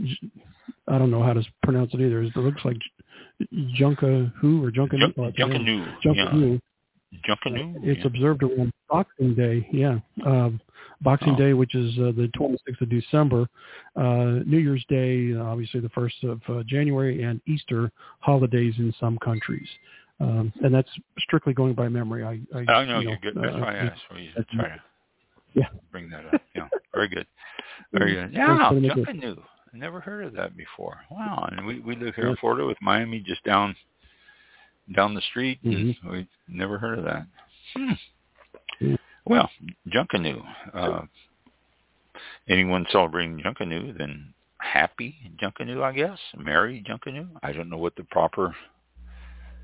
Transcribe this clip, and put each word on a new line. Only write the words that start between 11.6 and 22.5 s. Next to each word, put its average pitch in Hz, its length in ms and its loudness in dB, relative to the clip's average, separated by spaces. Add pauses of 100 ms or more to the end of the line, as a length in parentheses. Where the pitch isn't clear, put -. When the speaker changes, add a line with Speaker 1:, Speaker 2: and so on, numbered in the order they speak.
Speaker 1:
is, 120 240 0
uh, 123 180 2
the 120 200 2
twenty-sixth 131 440 -4
of 123 80 0
December, 123 600 2 (480)
uh, 123 500 2
New 151 120 4
Year's 139 300 2
Day, 127 460 2
obviously 113 460 -4
the 117 80 -4
first 120 360 -4
of, 117 240 -4
uh, 120 160 -4
January, 135 580 2
and 117 240 -2
Easter 120 440 0 (300)
holidays 120 580 4
in 117 220 2
some 117 180 0
countries. 113 500 -4 (520)
Um, 113 320 0 (100)
and 127 120 6
that's 131 160 4 (280)
strictly - 360 0
going 131 180 2
by 120 160 0
memory. 117 360 -4
I, 113 140 -6 (160)